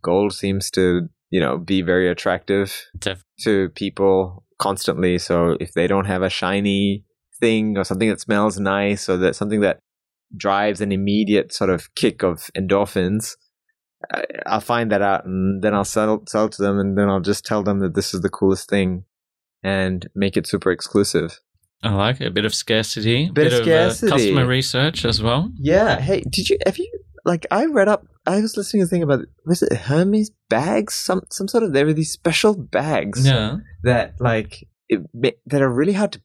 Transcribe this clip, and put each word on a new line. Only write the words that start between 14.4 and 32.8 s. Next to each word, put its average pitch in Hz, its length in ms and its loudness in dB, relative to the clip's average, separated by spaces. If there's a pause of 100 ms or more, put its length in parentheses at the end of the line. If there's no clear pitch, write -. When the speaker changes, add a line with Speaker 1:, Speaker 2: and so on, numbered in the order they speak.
Speaker 1:
I'll 107 140 -2
find 117 320 -2
that 101 100 2
out 98 220 0
and 95 380 -2
then 107 120 2
I'll 98 100 2
sell, 107 420 0
sell 107 220 0
to 101 140 -6
them 101 160 0
and 98 180 0
then 101 120 4
I'll 98 120 2
just 98 260 -2
tell 107 160 0
them 101 180 0
that 90 140 -2
this 98 200 -2
is 92 60 -4
the 98 80 0
coolest 98 400 0
thing 92 360 -2 (580)
and 92 520 -2
make 98 220 0
it 90 100 -2
super 95 240 0
exclusive. - 680 0 (420)
Speaker 2:
I 110 120 0
like 110 260 0
it. 127 60 -4
A 110 40 -2
bit 104 140 -2
of 110 100 -2
scarcity, 113 760 -2
Speaker 1:
Bit 151 160 2
of 160 60 2
Speaker 2:
bit 123 100 4
of, 113 60 0
uh, 165 260 4
Speaker 1:
scarcity. 214 180 0
Speaker 2:
customer 123 340 4
research 131 580 0
as 110 180 0
well. 135 340 0
Speaker 1:
Yeah. 170 420 2
Hey, 170 300 -2
did 165 220 -4
you, 392 160 2
have - 120 0
you, 403 120 -6 (340)
like, 170 260 0
I 240 160 2
read 220 220 4
up, - 180 0 (200)
I 190 140 2
was 220 160 -2
listening 202 260 0
to - 20 4
a 170 40 -2
thing 175 140 0
about, 139 180 2 (260)
was 170 160 2
it - 100 2
Hermes 185 580 2 (200)
bags? 196 440 0
Some, - 360 -2
some 196 180 -8
sort 226 160 0
of, 175 80 -2
there 139 140 4
were 156 80 2
these 156 180 -2
special 202 420 2
bags 131 720 0